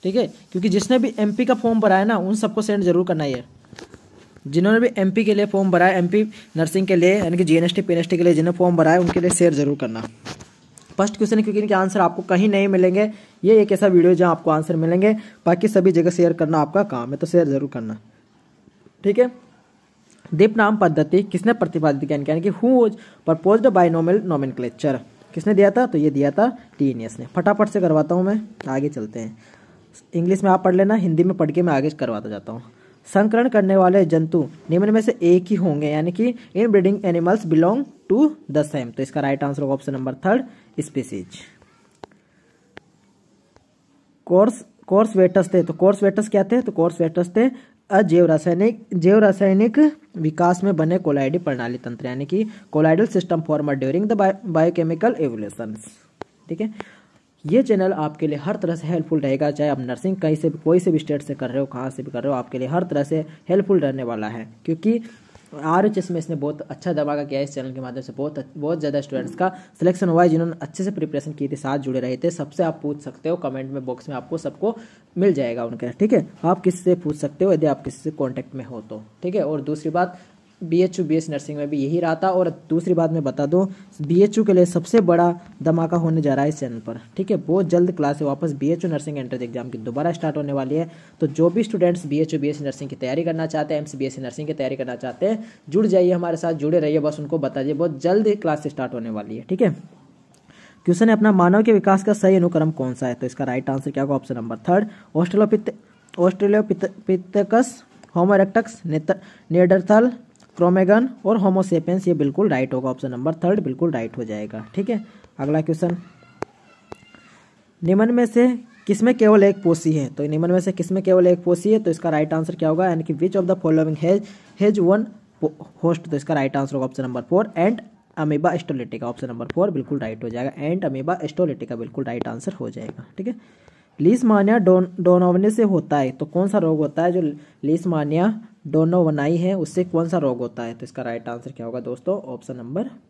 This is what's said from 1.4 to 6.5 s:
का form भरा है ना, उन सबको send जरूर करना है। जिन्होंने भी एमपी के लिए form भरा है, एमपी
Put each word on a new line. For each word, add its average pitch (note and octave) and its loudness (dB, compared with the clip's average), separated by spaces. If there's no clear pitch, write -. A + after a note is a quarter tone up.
का B3 2
form A3+ 0
भरा G3 4
है G3 2
ना, A3 0
उन F#3 -2
सबको G#3+ -2
send G#3 0
जरूर F3 4
करना D#3+ -2
है। C3 -6
जिन्होंने F3+ 2
भी A#3+ 2
एमपी F#3+ 0
के G#3 2
लिए G3+ 0
form G3 0
भरा F3 6
है, F#3+ 4
एमपी F3+ 2